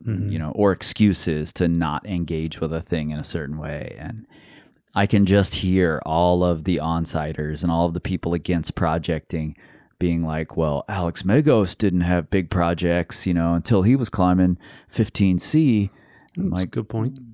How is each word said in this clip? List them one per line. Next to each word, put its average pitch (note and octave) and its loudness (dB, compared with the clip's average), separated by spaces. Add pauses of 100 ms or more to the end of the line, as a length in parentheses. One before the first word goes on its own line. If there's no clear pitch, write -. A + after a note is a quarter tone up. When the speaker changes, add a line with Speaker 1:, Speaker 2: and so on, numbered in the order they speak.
Speaker 1:
Mm-hmm. G2+ -4
Speaker 2:
you D#2+ -4
know, D#2 -6
or G2+ 4
excuses E2+ 0
to F2 0
not E2 -2
engage E2 -4
with D#2 -4
a D#2+ -4
thing D2+ -4
in D2+ -6
a D2 -8
certain D2+ -8
way. D2+ -10
And A2 -14 (680)
I G2+ 2
can G2+ 4
just G2 4
hear F2+ 2
all F2+ 4
of E2+ 0
the E2+ 0
on-siters D#2 -4
and F2 0
all E2 2
of E2 -2
the E2+ -4
people E2+ -4
against E2+ -2
projecting D#2+ -4 (440)
being E2+ 0
like, D#2+ -6
"Well, D2+ 0
Alex F2+ -4
Megos A2 2
didn't F2+ 2
have F2 0
big F#2+ 0
projects, F2 0
you F#2 0
know, E2+ 2
until F#2 2
he A#2 6
was C3 0
climbing F2+ 4 (300)
fifteen G2 2
C." A#2 2 (460)
I'm F3 -2
Speaker 1:
That's F2+ 0
a - 0
Speaker 2:
like, - -8
Speaker 1:
good A#2 -6
point. B2 -4 (160)